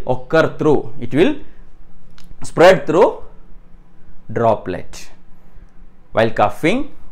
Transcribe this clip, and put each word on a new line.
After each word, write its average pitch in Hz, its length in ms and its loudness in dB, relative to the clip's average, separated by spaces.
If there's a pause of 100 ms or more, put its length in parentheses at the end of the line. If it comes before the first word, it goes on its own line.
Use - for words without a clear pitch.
occur 147 500 2
through, - 420 2
it 117 140 0
will 202 220 4 (1040)
spread 175 460 6
through 196 360 4 (1080)
droplet 107 800 -2 (1000)
while 113 180 4
coughing, 160 640 0 (160)